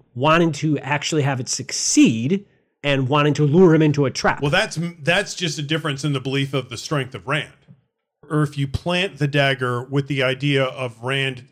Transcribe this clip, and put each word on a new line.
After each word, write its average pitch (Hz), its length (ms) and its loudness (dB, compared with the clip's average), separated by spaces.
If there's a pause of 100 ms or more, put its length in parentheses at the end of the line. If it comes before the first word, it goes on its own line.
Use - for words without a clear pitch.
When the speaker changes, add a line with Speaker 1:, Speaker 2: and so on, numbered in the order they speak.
(160)
Speaker 1:
wanting 156 380 4
to 147 260 0
actually 147 420 -2
have 135 180 0
it 127 80 -8
succeed 156 960 0 (380)
and 135 240 0
wanting 147 280 2
to 151 100 2
lure 160 280 8
him 160 80 6
into 147 240 2
a 127 60 0
trap. - 300 -2
Speaker 2:
Well, 143 100 0
that's, 202 260 0 (240)
that's 180 340 -2
just 156 220 -4
a 156 40 -6
difference 151 420 -4
in 151 100 0
the 135 60 -2
belief 135 340 -2
of 131 160 -4
the 117 80 -10
strength 135 380 -6
of 98 120 -12
Rand. 139 260 -4 (760)
Or 151 140 2
if 139 140 -4
you 139 100 -2
plant 175 520 -4
the 147 80 2
dagger 131 560 0
with 135 240 -4
the 139 140 -2
idea 135 440 0
of 123 360 -8
Rand 131 500 -4